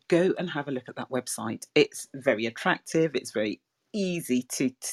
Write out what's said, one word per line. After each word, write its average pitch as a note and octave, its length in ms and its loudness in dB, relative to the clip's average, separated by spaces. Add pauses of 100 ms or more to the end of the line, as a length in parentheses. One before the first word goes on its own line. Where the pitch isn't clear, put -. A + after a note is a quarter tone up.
go F3 300 4
and F3+ 120 -4
have D3 180 -6
a C#3+ 40 -6
look B2 180 -6
at - 80 -16
that B2 120 -8
website. A#2 560 -4 (100)
It's - 380 4
very A#2+ 320 2
attractive. D#3+ 720 0
It's - 160 -4
very G#2+ 300 -2 (320)
easy E3+ 500 0
to, - 260 -2 (240)